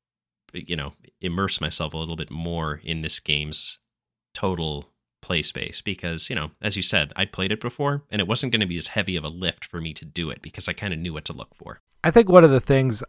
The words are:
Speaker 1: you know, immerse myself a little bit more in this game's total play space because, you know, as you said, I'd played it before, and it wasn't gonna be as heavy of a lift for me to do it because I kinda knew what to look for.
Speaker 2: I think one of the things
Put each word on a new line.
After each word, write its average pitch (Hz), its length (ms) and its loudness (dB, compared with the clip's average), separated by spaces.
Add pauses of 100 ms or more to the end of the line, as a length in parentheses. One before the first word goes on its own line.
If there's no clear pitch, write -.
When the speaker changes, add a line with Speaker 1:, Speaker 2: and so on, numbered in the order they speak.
(520)
Speaker 1:
you - 240 -6
know, 71 160 -6 (280)
immerse 92 400 -2
myself 78 340 -2
a - 20 -4
little 80 200 -4
bit 80 140 -8
more 82 540 -4
in 82 180 -4
this 78 160 0
game's 73 600 -2 (560)
total 80 540 -4 (320)
play 82 220 -2
space - 400 -6
because, 85 480 -4
you 139 60 -6
know, 78 140 -6 (120)
as 101 140 -2
you 95 60 -2
said, 76 340 2
I'd 95 160 -4
played 95 200 -2
it 110 80 -4
before, 143 500 -2
and 104 100 -2
it 90 80 0
wasn't 117 240 2
gonna 107 140 2
be 87 100 -4
as 82 120 -2
heavy 92 280 -2
of 78 80 -4
a 76 40 -4
lift 85 360 -6
for - 160 -10
me 80 140 -6
to - 100 -18
do 78 260 -6
it - 120 -10
because - 260 -8
I 87 60 -4
kinda 98 220 -6
knew 85 160 -6
what 76 140 -10
to - 60 -10
look 64 240 -16
for. - 240 -18 (240)
Speaker 2:
I 165 80 4
think 226 160 8
one 180 160 12
of 156 60 10
the 135 100 6
things 131 480 2